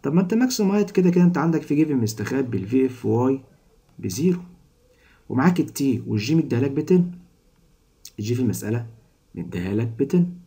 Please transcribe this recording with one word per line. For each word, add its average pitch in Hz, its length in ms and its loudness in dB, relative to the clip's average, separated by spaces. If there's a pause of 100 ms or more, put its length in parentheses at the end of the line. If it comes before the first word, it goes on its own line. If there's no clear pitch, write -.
طب 143 100 -2
ما 170 80 6
انت 180 120 0
maximum 226 380 0
هايت 202 200 0
كده 185 180 4
كده 180 140 4
انت 175 140 4
عندك 156 240 0
في 147 140 -2
جيفن 151 220 2
مستخبي 117 600 -2
الفي 113 280 0
اف 123 200 -6
واي 127 360 0 (580)
بزيرو، 170 420 -2 (880)
ومعاك 160 300 2
التي 135 480 -2
والجي 113 280 0
مديها 135 240 2
لك 139 120 0
بتن، 170 400 2 (1080)
الجي 113 160 -4
في 127 60 -4
المسألة 113 460 -2 (480)
مديها 87 400 -6
لك 117 120 -2
بتن 160 460 0 (140)